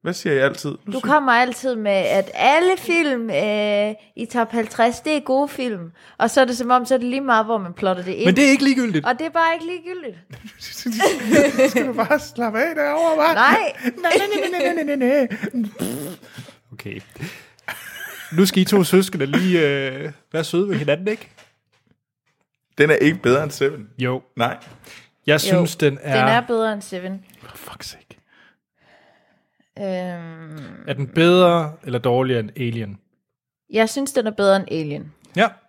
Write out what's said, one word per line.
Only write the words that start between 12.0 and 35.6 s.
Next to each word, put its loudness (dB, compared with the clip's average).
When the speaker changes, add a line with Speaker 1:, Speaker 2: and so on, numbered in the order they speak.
Speaker 1:
slappe -4
af 0
derovre, 2
hva'? 2
Speaker 2:
Nej. 4
Speaker 1:
Nej, -2
nej, 0
nej, 0
nej, -2
nej, -2
nej, 2
nej. -2
Speaker 3:
Okay. -14
Nu 4
skal 2
I 4
to 4
søskende 2
lige, 2
øh, -4
være -2
søde -2
ved 0
hinanden, -2
ikke? -6
Speaker 1:
Den 6
er 6
ikke 4
bedre 2
end -6
Seven. -4
Speaker 3:
Jo. -2
Speaker 1:
Nej. -2
Speaker 3:
Jeg 6
Speaker 2:
Jo, 4
Speaker 3:
synes, 0
den 0
er 0
Speaker 2:
den 2
er 2
bedre -2
end -10
Seven. -12
Speaker 1:
For -20
fuck's -18
sake. -20
Speaker 2:
Øhm. -8
Speaker 3:
Er -4
den -4
bedre 4
eller -4
dårligere 2
end -6
Alien? -6
Speaker 2:
Jeg 0
synes, -6
den 0
er -4
bedre 4
end -2
Alien. -6
Speaker 3:
Ja. 4